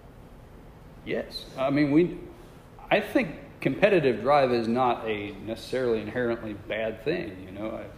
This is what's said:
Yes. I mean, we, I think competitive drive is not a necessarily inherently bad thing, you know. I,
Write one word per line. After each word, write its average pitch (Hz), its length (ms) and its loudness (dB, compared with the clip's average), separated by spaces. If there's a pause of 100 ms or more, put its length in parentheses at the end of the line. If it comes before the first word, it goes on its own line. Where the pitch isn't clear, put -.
(1040)
Yes. - 400 -6 (140)
I 131 100 0
mean, 143 220 4
we, 160 260 4 (760)
I 196 100 6
think 208 360 0 (240)
competitive 143 640 4
drive 135 300 6
is 117 140 2
not 120 400 2
a 104 260 -4 (120)
necessarily 113 560 -2
inherently 113 540 -4
bad 107 500 -6
thing, 92 400 -4
you 92 80 -14
know. 107 200 -8
I, 110 120 -10 (140)